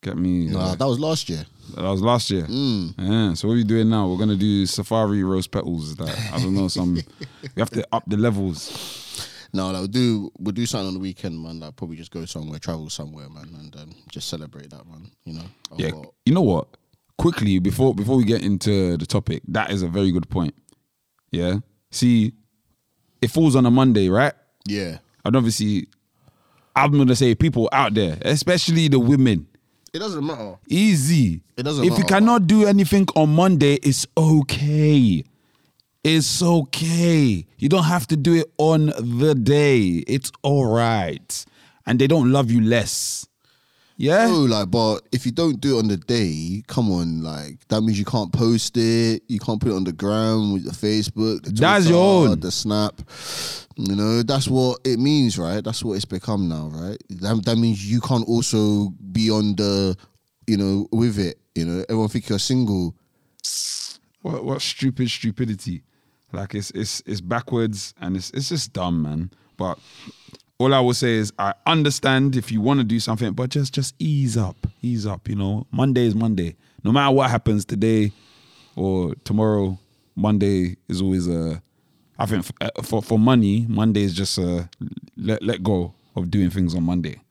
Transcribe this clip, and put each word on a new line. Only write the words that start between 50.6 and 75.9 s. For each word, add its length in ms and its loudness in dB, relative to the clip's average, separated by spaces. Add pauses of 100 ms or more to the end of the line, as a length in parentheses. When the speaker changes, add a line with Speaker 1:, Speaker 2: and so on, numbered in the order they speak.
Speaker 2:
the 60 -8
Facebook, 720 -2
the 80 -8
Speaker 1:
That's 360 4
your 400 6
Speaker 2:
Twitter, 60 4
Speaker 1:
own. 80 0
Speaker 2:
the 100 -4
Snap. 500 -2 (760)
You 180 -2
know, 260 0
that's 280 -2
what 340 0
it 160 0
means, 400 2
right? 240 -4
That's 180 -8
what 120 -4
it's 100 -4
become 460 -4
now, 240 -6
right? 240 -10 (240)
That, 240 -2
that 100 0
means 340 0
you 120 0
can't 260 0
also 600 0 (240)
be 180 0
on 240 0
the, 400 0 (500)
you 120 0
know, 340 0
with 260 0
it, 220 -4 (160)
you 80 -2
know? 240 -4
Everyone 220 0
think 180 -6
you're 100 -2
single. 560 0 (1300)
Speaker 1:
What, 220 -8
what 180 -6
stupid 480 -4
stupidity. 760 -6 (500)
Like, 200 -10
it's, 180 -6
it's, 340 -8
it's 160 -8
backwards 800 -4
and 160 -4
it's, 140 -10
it's 180 -6
just 240 -6
dumb, 300 -2
man. 280 -6 (240)
But 240 -6 (800)
all 160 2
I 60 4
will 140 2
say 220 0
is 220 0
I 160 -2 (120)
understand 720 0
if 160 -4
you 100 0
wanna 220 2
do 160 0
something, 340 -4
but 180 -4
just, 220 -2
just 260 -4
ease 380 0
up, 180 -2 (260)
ease 240 -4
up, 240 -8
you 60 -4
know. 360 -4
Monday 340 2